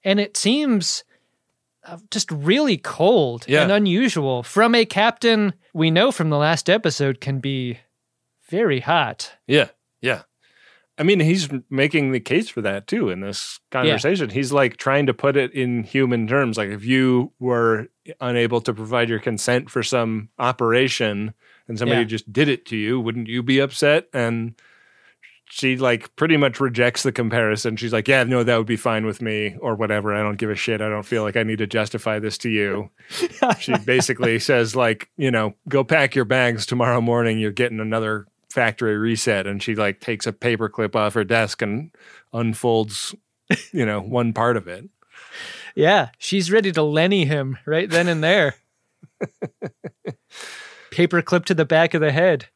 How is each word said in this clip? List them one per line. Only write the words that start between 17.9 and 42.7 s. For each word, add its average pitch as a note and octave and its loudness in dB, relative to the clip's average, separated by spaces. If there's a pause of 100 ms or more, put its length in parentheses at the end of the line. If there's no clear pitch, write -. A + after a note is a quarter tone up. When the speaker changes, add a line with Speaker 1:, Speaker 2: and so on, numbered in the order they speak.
Speaker 2:
unable A#2+ 0
to A#2+ -2
provide A2+ -2
your A2 0
consent B2 -2
for B2 -2
some A2+ -2
operation A#2+ 0 (340)
and A2+ -8
somebody A#2+ 2
Speaker 1:
Yeah. A2 0
Speaker 2:
just G#2+ -8
did C#3+ 2
it C3 -2
to A2+ -6
you, A2 -2
wouldn't A2+ -6
you A#2+ -4
be C3 2
upset? D3 0
And A#2 -2 (920)
she, C3 -2
like, B2 0
pretty D#3+ 4
much C#3 2
rejects B2 0
the C3+ 2
comparison. A2 0
She's A#2 -6
like, A2 0
"Yeah, C3+ 6
no, B2 2
that A#2+ 4
would A2+ 0
be A2+ 0
fine A2 -2
with G#2 -6
me," G#2+ -4
or A2+ -2
whatever. G#2 -2
"I G#2+ -2
don't G#2 -2
give G#2+ -2
a G2+ -2
shit. G#2+ -4
I G#2+ -4
don't G#2+ -4
feel A2+ -2
like G#2 -2
I A2+ 2
need A2 -2
to A2 -2
justify G#2+ -2
this G#2 -6
to A#2 -6
you." G2+ -2 (180)
Speaker 1:
<laughs> - -2
Speaker 2:
She - -2
basically B2 0
says, A#2 2
like, A2+ 0
you C3+ 0
know, A2 0 (140)
"Go C3+ 2
pack C#3+ 2
your C3+ 2
bags. A#2+ 0
Tomorrow B2 2
morning, A#2 2
you're G#2+ -2
getting A#2 -2
another A2 -4 (220)
factory A2+ 0
reset." G#2+ 0
And G2 -6
she, A2+ -4
like, G2+ -2
takes A2 -6
a A2 -4
paperclip A2 -2
off G#2+ 0
her A2 0
desk A2+ 0
and A#2 -4 (420)
unfolds, A2+ -2 (600)